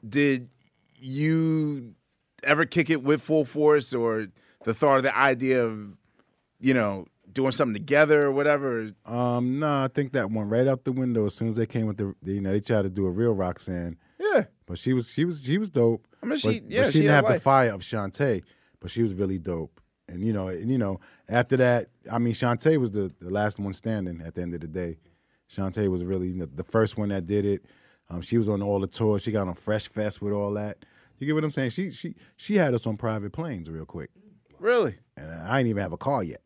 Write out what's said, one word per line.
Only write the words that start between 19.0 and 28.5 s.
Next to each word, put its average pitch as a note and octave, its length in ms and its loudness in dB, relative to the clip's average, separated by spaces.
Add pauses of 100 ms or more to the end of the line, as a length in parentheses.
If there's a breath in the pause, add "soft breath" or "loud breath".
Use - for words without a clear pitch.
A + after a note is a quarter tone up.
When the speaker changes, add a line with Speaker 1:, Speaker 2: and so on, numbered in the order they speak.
Speaker 2:
was G2+ 100 -2
really F#2+ 240 -2
dope. E2 400 -8 (300)
And, F2+ 120 -10
you A2 120 -2
know, F#2+ 160 -4
and, F#2 200 -6
you C3 100 0
know, G2 200 -2 (300 soft breath)
after B2 300 2
that, B2 280 4 (240)
I A#2 80 -2
mean, A#2+ 160 0
Shantae B2 420 2
was B2 140 0
the, F#2+ 300 -4
the F2 100 -10
last G#2 300 0
one G2+ 120 -6
standing F#2 540 -6
at E2 80 -14
the F2+ 80 -6
end F2 100 -6
of E2+ 100 -8
the E2+ 40 -12
day. E2 320 -6 (500)
Shantae G2 400 -4
was F#2 140 -2
really, F#2 240 -2
you F2+ 80 -6
know, F2+ 180 -6
the C#2+ 120 -10
first A2 340 2
one G#2 120 -2
that F#2+ 140 -4
did G2+ 220 0
it. G2+ 180 0 (460 soft breath)
Um, F2 100 -8
she G2+ 160 -2
was A2+ 100 2
on G#2 140 0